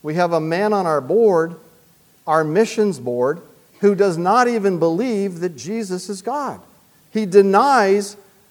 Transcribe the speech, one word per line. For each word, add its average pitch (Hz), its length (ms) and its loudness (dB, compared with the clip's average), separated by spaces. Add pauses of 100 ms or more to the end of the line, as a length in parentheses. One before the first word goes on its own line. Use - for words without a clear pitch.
We 156 140 -8
have 175 180 0
a 165 60 2
man 170 340 0
on 190 140 0
our 151 140 0
board, 170 560 2 (680)
our 160 200 2
missions 202 560 0
board, 123 420 -2 (380)
who 202 160 2
does 190 200 2
not 208 300 2
even 202 320 0
believe 190 640 -2
that 175 160 -6
Jesus 185 520 -8
is 196 140 -10
God. 240 380 -8 (500)
He 214 160 -4
denies 202 920 2 (340)